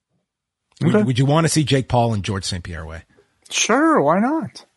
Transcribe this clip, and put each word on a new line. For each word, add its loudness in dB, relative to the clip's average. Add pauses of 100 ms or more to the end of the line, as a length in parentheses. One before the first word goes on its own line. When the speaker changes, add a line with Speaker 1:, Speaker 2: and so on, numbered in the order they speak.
(800)
Speaker 1:
Would, 2
Speaker 2:
Okay. 4
Speaker 1:
would -2
you 2
wanna 2
see 0
Jake 0
Paul 0
and -4
George -6
Saint -8
Pierre -12
away? -14 (480)
Speaker 2:
Sure, 2
why 2
not? -4 (120)